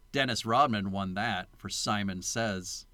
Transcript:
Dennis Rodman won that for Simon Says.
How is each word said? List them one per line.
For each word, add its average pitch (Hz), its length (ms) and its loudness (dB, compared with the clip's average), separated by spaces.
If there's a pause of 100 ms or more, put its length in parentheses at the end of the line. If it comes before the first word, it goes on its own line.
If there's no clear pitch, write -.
(120)
Dennis 131 340 0
Rodman 113 440 4
won 95 220 -2
that 98 360 -2 (100)
for 101 100 -12
Simon 98 540 -2
Says. 98 720 -4